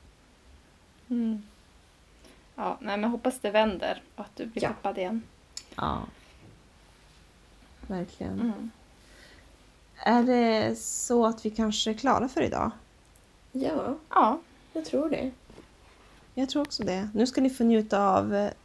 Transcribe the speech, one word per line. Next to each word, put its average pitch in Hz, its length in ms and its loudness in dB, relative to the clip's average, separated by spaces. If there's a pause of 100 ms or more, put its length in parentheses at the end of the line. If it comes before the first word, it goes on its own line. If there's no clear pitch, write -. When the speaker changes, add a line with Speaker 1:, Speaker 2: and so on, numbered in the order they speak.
(1120)
Speaker 1:
Mm. 226 320 -2 (1120)
Ja, 180 260 -4
nej, 202 160 -4
men 214 140 0
hoppas 247 300 -2
det 208 100 -2
vänder 214 520 2 (140)
och 208 80 -12
att - 120 -20
du - 100 -8
blir 220 160 -8
Speaker 2:
Ja. 247 60 2
Speaker 1:
peppad 208 300 -6
igen. 220 240 -4 (540)
Speaker 3:
Ja. - 240 -4 (1900)
Verkligen. 190 540 -8
Speaker 1:
Mm. 226 300 -4 (1300)
Speaker 3:
Är 240 180 6
det 226 560 2
så - 480 0
att 226 200 -2
vi 214 40 -2
kanske 214 400 0
är 220 40 -2
klara 240 340 2
för - 140 -4
idag? - 280 -2 (840)
Speaker 2:
Ja. 269 440 -4 (140)
Speaker 1:
Ja. 294 300 4 (320)
Speaker 2:
Jag 320 120 -6
tror 294 260 0
det. 262 200 -4 (1040)
Speaker 3:
Jag 262 140 -2
tror 294 140 0
också - 220 -6
det. 190 300 -2
Nu 220 120 4
ska 262 140 0
ni 262 100 4
få 247 140 0
njuta 214 440 4
av, 196 260 4
eh, 202 160 0 (140)